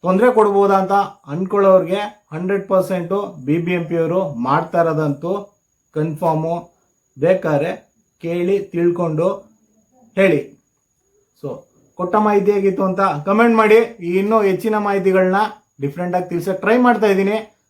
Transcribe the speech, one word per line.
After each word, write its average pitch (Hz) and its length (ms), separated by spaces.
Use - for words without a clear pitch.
ತೊಂದ್ರೆ 202 300
ಕೊಡ್ಬೋದಾ?" 202 440
ಅಂತ 190 160
ಅನ್ಕೊಳ್ಳೋರ್ಗೆ 185 680
ಹಂಡ್ರೆಡ್ 185 360
ಪರ್ಸೆಂಟು 185 760
ಬಿ 147 140
ಬಿ 175 140
ಎಂ 170 120
ಪಿ 165 120
ಅವರು 165 380
ಮಾಡ್ತಾ 147 460
ಇರೋದಂತೂ 156 760
ಕನ್ಫರ್ಮು. 160 760
ಬೇಕಾದ್ರೆ 170 760
ಕೇಳಿ 175 360
ತಿಳ್ಕೊಂಡು 170 720
ಹೇಳಿ. 185 440
So, - 140
ಕೊಟ್ಟ 175 220
ಮಾಹಿತಿ 208 360
ಹೇಗಿತ್ತು 196 300
ಅಂತ 185 180
ಕಾಮೆಂಟ್ 196 560
ಮಾಡಿ. 214 200
ಈ 190 420
ಇನ್ನೂ 214 240
ಹೆಚ್ಚಿನ 214 360
ಮಾಹಿತಿಗಳನ್ನ 190 580
ಡಿಫ್ರೆಂಟ್ 175 360
ಆಗಿ 175 120
ತಿಳ್ಸಕ್ 185 320
ಟ್ರೈ 220 180
ಮಾಡ್ತಾ 233 280
ಇದ್ದೀನಿ. 202 500